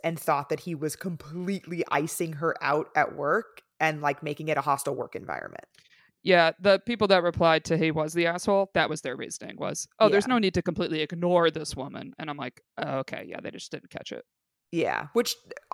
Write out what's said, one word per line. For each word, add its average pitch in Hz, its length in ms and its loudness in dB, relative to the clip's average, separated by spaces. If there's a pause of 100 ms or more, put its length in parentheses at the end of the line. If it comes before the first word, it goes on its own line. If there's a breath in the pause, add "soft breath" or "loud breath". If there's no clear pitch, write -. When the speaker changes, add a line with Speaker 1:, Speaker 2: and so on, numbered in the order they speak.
Speaker 1:
and 165 160 -2
thought 143 300 0
that 151 120 -2
he 175 140 -6
was 147 220 -4
completely 175 920 -6
icing 160 440 -2
her 151 280 -2
out 147 340 0
at - 180 2
work 160 480 -2 (160)
and, 156 220 0
like, 147 220 0
making 156 260 -6
it 151 80 2
a 139 60 0
hostile 139 340 0
work 120 180 -8
environment. - 520 -10 (580 soft breath)
Speaker 2:
Yeah, 170 340 6
the 196 280 6
people 220 220 0
that 185 140 6
replied 165 440 4
to 165 100 2
"He 160 140 2
was 156 240 -2
the 170 140 2
asshole," 196 460 2
that 165 140 2
was 156 140 -6
their 127 140 -6
reasoning, - 420 -12
was, - 300 -6 (100)
"Oh, 220 100 8
there's 202 180 6
Speaker 1:
Yeah. 254 80 0
Speaker 2:
no 240 40 4
need 196 160 2
to 180 80 2
completely 160 400 -2
ignore 170 480 4
this 156 260 -8
woman." 131 420 -10
And 151 120 -8
I'm 147 60 -8
like, 131 260 -10 (160)
"Oh, 135 220 -4
okay, - 280 -10
yeah, - 120 -12
they - 100 -10
just - 220 -14
didn't - 180 -14
catch - 220 -12
it." - 120 -12 (460)
Speaker 1:
Yeah, 127 440 -2
which - 220 0 (380)